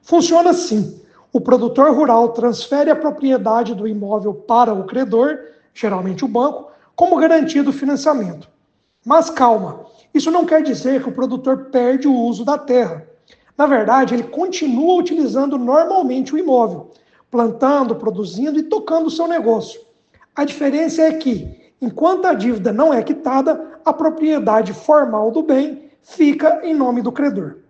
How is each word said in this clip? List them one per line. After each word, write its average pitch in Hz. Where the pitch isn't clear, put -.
Funciona 339
assim: -
o 247
produtor 254
rural 233
transfere 277
a 302
propriedade 240
do 208
imóvel 208
para 233
o 190
credor, 254
geralmente 190
o -
banco, 240
como 349
garantia 311
do 277
financiamento. 262
Mas 330
calma, 214
isso 311
não 330
quer 311
dizer 262
que 269
o 240
produtor 262
perde 262
o 269
uso 233
da 285
terra. 240
Na 277
verdade, 247
ele 240
continua 320
utilizando 285
normalmente 269
o -
imóvel, 254
plantando, 247
produzindo 214
e 302
tocando 330
o -
seu 339
negócio. 233
A 285
diferença 294
é 311
que, -
enquanto 359
a 359
dívida 208
não 285
é 233
quitada, 269
a 311
propriedade 247
formal 233
do 311
bem 285
fica 311
em 330
nome 247
do 214
credor. 208